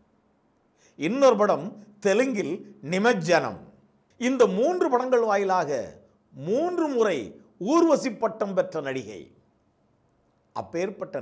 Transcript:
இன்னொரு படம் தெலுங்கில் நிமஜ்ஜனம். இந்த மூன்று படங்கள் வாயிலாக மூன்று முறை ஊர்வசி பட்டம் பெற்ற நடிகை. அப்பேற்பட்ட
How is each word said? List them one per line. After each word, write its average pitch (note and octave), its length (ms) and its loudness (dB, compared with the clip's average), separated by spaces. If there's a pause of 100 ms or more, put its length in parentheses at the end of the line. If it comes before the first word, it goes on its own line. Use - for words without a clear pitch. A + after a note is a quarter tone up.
(1000)
இன்னொரு A#3 440 4
படம் F#3 240 2 (400)
தெலுங்கில் G3+ 480 0 (380)
நிமஜ்ஜனம். E3+ 680 2 (600)
இந்த B3+ 220 2 (160)
மூன்று F4 340 2
படங்கள் B3 360 2
வாயிலாக F#3 420 0 (760)
மூன்று E4 380 -2 (100)
முறை G#3+ 240 0 (540)
ஊர்வசி D#4+ 380 4 (120)
பட்டம் G#3 340 -4
பெற்ற F3+ 320 -2
நடிகை. G#2+ 320 -8 (1400)
அப்பேற்பட்ட E3+ 640 -8